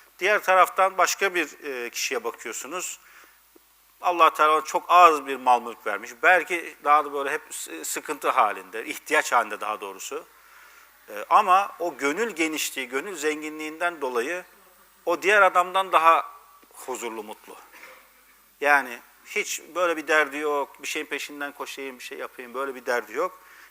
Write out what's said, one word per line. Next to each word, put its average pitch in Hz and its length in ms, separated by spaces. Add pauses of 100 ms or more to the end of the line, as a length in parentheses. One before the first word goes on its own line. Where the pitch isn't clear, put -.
(180)
Diğer 196 240
taraftan 185 560
başka 180 360
bir, 156 300
e, 123 260
kişiye 117 340
bakıyorsunuz. 127 760 (1000)
Allah 170 320
Teala 156 220
ona 151 80
çok 170 240
az 165 380
bir 135 100
mal 123 260
mülk 117 240
vermiş. 107 240 (120)
Belki 165 640
daha 147 200
da 143 80
böyle 139 180
hep 151 200
sı-, - 340
sıkıntı 147 460
halinde, 104 560
ihtiyaç - 460
halinde 107 280
daha 104 200
doğrusu. 101 440 (840)
E, 104 220
ama 196 480
o 165 180
gönül 156 340
genişliği, 156 580
gönül 160 280
zenginliğinden 156 840
dolayı 135 440 (600)
o 170 160
diğer 202 200
adamdan 185 500
daha 165 380 (420)
huzurlu, 113 500
mutlu. 104 340 (1040)
Yani 135 400 (260)
hiç - 360 (120)
böyle 170 220
bir 151 120
derdi 143 280
yok, 147 460
bir 139 60
şeyin 151 180
peşinden 143 460
koşayım, 135 460
bir - 60
şey 139 140
yapayım, 123 360
böyle 135 200
bir 123 120
derdi 120 260
yok. 165 260 (320)